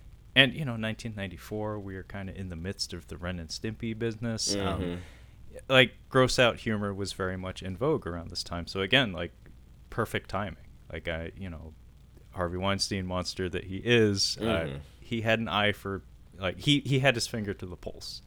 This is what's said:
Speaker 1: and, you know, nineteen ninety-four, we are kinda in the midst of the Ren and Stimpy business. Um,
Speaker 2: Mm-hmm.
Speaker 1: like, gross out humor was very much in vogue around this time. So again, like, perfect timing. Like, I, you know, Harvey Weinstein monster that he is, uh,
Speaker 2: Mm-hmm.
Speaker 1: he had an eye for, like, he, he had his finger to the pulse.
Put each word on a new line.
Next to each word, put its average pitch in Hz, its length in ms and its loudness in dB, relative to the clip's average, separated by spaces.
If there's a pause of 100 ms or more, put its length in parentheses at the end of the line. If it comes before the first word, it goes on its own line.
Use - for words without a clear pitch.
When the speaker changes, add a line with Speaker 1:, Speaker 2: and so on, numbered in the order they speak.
(360)
Speaker 1:
and, 131 160 6
you 156 120 -4
know, 120 120 -2
nineteen 110 400 -4
ninety-four, 107 600 -6
we 98 180 -10
are 92 60 -8
kinda 95 340 -10
in 92 120 -6
the 87 80 -8
midst 87 360 -6
of 85 160 -10
the 85 80 -10
Ren 87 220 -4
and 80 100 -10
Stimpy 113 500 -6
business. 110 580 -2
Um, - 20 0 (220)
Speaker 2:
Mm-hmm. 87 140 -2 (760)
Speaker 1:
like, 131 240 8 (160)
gross 127 300 6
out 120 200 6
humor 104 340 -2
was 98 200 -4
very 92 240 -2
much 92 260 -6
in 92 140 -6
vogue 127 300 0
around 85 240 -6
this - 120 -6
time. 87 240 -6
So - 140 -2
again, 104 320 4
like, 85 200 -6 (580)
perfect - 400 -2
timing. 95 260 -4 (360)
Like, 82 160 -8
I, 82 300 -4
you 98 100 -10
know, 80 240 -12 (600)
Harvey 90 260 -2
Weinstein 98 480 0
monster 90 420 -2
that 87 160 -2
he 95 200 -6
is, 110 560 6
uh, 107 40 0
Speaker 2:
Mm-hmm. 82 320 2 (240)
Speaker 1:
he 117 200 -4
had 113 180 4
an 113 100 -2
eye 104 220 4
for, 98 320 -4 (340)
like, 90 220 -2
he, 143 220 6
he 135 180 2
had 131 160 6
his 117 140 -2
finger 104 260 -4
to - 120 -10
the 90 100 -10
pulse. - 500 -12